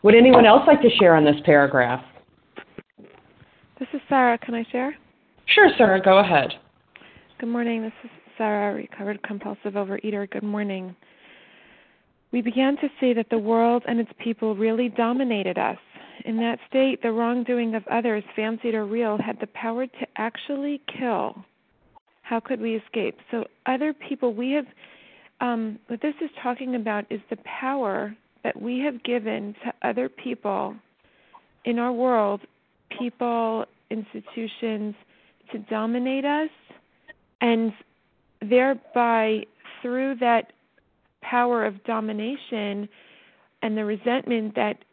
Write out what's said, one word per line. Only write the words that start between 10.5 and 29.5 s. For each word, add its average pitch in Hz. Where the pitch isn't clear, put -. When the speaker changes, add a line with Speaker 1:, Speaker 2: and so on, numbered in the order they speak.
Speaker 2:
We 247
began 262
to 285
see 247
that 226
the 233
world 226
and 233
its 226
people 220
really 226
dominated 226
us. -
In 226
that 233
state, 269
the 233
wrongdoing 233
of 214
others, 226
fancied 226
or 214
real, 214
had 220
the 208
power 233
to 254
actually 277
kill. 233
How 226
could 233
we 226
escape? -
So 233
other 262
people, 262
we 240
have, 285
um, 226
what 233
this 294
is 294
talking 254
about 214
is 208
the 226
power 220
that -
we 247
have 269
given 214